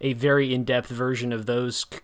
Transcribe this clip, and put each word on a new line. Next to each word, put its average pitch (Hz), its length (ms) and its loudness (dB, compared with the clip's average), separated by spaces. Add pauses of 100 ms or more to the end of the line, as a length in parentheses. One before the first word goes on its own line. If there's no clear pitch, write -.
a 135 120 0
very 139 400 2
in-depth 123 360 0
version 123 440 -2
of 110 120 -4
those 123 460 0
c-, - 120 -12